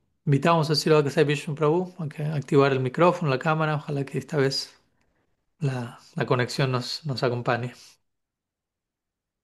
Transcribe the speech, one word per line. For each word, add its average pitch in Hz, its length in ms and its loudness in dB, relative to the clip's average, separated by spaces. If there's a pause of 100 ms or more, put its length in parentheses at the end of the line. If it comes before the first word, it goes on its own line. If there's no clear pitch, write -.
(260)
invitamos 156 440 2
a 151 60 2
Siddhartha 151 340 4
Kasai 156 140 2
Vishnu 147 320 -2
Prabhu 160 420 0
a 156 100 -8
que 151 160 -10
activar 143 480 2
el 131 80 0
micrófono, 160 500 2
la 131 80 0
cámara. 156 380 0
Ojalá 143 300 -6
que - 120 -8
esta 143 200 -6
vez 135 360 -2 (840)
la, 127 400 -4 (160)
la 135 100 -2
conexión 127 460 0
nos, 123 340 -6
nos 131 180 -4
acompañe. 120 500 -2 (1700)